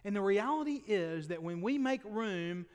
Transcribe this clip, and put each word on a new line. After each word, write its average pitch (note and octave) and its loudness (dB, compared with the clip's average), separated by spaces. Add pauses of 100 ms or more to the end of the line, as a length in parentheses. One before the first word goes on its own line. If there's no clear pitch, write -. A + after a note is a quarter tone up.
And G3+ -2
the G3+ 2
reality C4+ 2
is E3 0
that E3 -4
when E3+ -4
we C4+ 2
make C4 2
room F3+ -4